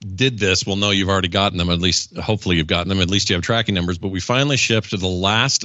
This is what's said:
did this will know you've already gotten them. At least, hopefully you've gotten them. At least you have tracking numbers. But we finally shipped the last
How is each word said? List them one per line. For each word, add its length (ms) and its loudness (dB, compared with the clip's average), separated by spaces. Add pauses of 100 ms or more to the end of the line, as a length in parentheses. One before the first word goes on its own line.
did 380 -2
this 280 0
will 100 0
know 140 2
you've 180 2
already 200 2
gotten 280 0
them. 140 0
At 80 2
least, 400 -2
hopefully 380 0
you've 100 2
gotten 240 0
them. 100 0
At 80 2
least 220 0
you 60 2
have 60 -2
tracking 320 0
numbers. 220 -2
But 120 -6
we 120 -4
finally 380 0
shipped 320 0
the 160 -2
last 580 0